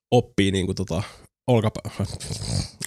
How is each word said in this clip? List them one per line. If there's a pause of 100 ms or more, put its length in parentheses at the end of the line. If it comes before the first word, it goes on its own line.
(100)
oppii
niinku
tota (440)
olkapä-, (960)